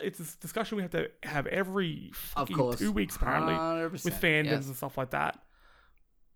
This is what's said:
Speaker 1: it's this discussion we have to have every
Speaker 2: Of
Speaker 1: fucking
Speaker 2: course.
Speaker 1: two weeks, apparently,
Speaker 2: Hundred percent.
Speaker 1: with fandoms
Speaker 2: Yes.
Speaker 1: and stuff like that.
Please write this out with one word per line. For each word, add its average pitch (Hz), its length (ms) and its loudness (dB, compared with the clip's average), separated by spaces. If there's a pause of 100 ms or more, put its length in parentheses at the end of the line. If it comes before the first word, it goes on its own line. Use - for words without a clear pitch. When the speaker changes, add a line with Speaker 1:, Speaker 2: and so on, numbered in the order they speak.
Speaker 1:
it's - 160 -4
this 160 180 -12
discussion 220 400 -4
we 196 60 0
have 175 100 -4
to 160 180 0 (120)
have 147 240 -2
every 190 640 -2
Speaker 2:
Of - 60 -14
Speaker 1:
fucking - 380 -2
Speaker 2:
course. 123 220 4
Speaker 1:
two 208 140 2
weeks, 202 240 0
apparently, 156 380 4
Speaker 2:
Hundred 165 360 0
percent. 175 240 -2
Speaker 1:
with - 80 -2
fandoms 151 280 6
Speaker 2:
Yes. 143 160 2
Speaker 1:
and 135 100 -8
stuff 139 220 -6
like 131 120 -2
that. 143 280 0 (960)